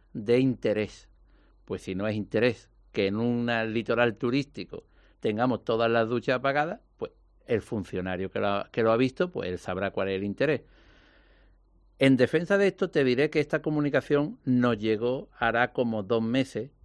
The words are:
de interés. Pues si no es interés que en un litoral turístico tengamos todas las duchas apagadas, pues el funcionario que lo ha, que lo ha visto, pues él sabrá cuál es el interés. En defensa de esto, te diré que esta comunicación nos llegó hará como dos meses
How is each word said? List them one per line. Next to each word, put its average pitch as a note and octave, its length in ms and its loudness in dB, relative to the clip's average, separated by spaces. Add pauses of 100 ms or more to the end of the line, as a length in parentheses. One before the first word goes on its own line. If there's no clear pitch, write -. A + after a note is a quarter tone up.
(120)
de A#2+ 260 2
interés. G#2+ 680 0 (560)
Pues F#2+ 180 -8
si F#2+ 140 -8
no G2+ 100 -4
es G#2+ 80 -2
interés G#2+ 560 -2 (220)
que G2 160 0
en G2+ 80 -2
un A#2+ 340 0 (220)
litoral A#2 420 2
turístico A#2+ 680 -4 (340)
tengamos A2+ 460 -2
todas A#2 260 0
las A#2 180 2
duchas B2 280 0
apagadas, D3 420 -2 (180)
pues - 140 -8 (360)
el A2 140 0
funcionario F#2 680 -6
que - 80 -6
lo G#2 80 0
ha, G2+ 240 -2
que A#2 140 0
lo A2+ 80 6
ha A2+ 40 4
visto, C3 360 0
pues F2+ 180 -6
él F2+ 80 -6
sabrá F#2+ 320 -4
cuál G2 200 -2
es G2 60 -2
el F#2+ 60 -4
interés. B2 400 -2 (1400)
En C3+ 160 6
defensa D#3+ 400 2
de G3 100 4
esto, F#3+ 220 -2
te D3 160 0
diré C3 240 2
que D3+ 120 -2
esta D3+ 200 -2
comunicación D3 840 0
nos B2 320 2
llegó A2 500 -2 (100)
hará A#2 360 0
como A2+ 280 0
dos A2+ 200 0
meses B2 480 -2 (140)